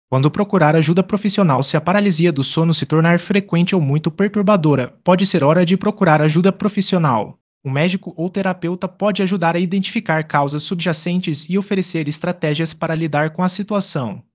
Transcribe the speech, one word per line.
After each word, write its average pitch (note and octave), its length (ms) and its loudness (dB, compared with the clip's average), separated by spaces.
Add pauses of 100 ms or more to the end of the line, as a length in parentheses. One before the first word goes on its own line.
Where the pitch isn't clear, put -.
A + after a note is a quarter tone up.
Quando C3+ 200 2
procurar E3+ 460 2
ajuda E3 280 2
profissional. F#3+ 600 0
Se - 140 -2
a D3 40 -2
paralisia F3 500 2
do C#3 120 0
sono E3 300 0
se C#3+ 120 -2
tornar E3 340 2
frequente F#3+ 560 0
ou F3+ 60 2
muito D3+ 300 0
perturbadora, F#3 840 0 (100)
pode F#3 220 4
ser E3 180 0
hora E3 220 4
de F#3 120 2
procurar E3+ 440 2
ajuda E3 300 4
profissional. F3+ 840 -2 (260)
Um C#3 60 -8
médico E3+ 480 -2
ou E3 100 -4
terapeuta F#3 600 -4
pode G3+ 340 -2
ajudar E3+ 340 0
a F3 40 -2
identificar F3+ 640 -2
causas D3 400 -2
subjacentes F3 840 -4
e F3+ 120 -2
oferecer F#3 480 -4
estratégias D#3+ 680 -4
para E3 220 -6
lidar D#3 340 -2
com D#3+ 140 -6
a F#3 60 2
situação. F3+ 720 -6 (100)